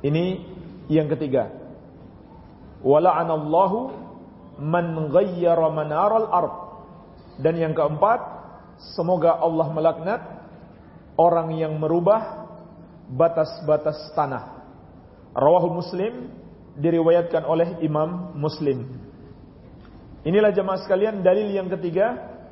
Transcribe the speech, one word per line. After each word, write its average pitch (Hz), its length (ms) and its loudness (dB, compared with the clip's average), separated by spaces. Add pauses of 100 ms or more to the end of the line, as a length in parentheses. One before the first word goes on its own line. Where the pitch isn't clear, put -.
Ini 156 200 2 (680)
yang 156 160 2
ketiga. 135 400 0 (1400)
"Wa 143 160 6
la'anallahu 165 800 2 (840)
man 160 480 -2
ghayyara 170 640 2
manaral 180 560 0
ard." 175 260 0 (880)
Dan 165 160 2
yang 160 160 0
keempat, 156 480 2 (760)
semoga 165 400 2
Allah 160 360 0
melaknat 160 480 -2 (960)
orang 165 400 4
yang 156 200 -2
merubah 175 720 0 (600)
batas-batas 151 880 0 (160)
tanah. 135 520 -6 (720)
Rawahu 170 440 4
Muslim, 226 520 -6 (440)
diriwayatkan 165 680 2
oleh 165 400 0
Imam 156 520 -2
Muslim. 143 480 -2 (1400)
Inilah 202 280 4
jemaah 185 280 -2
sekalian 202 400 0
dalil 196 320 2
yang 185 160 -4
ketiga 185 680 -4 (140)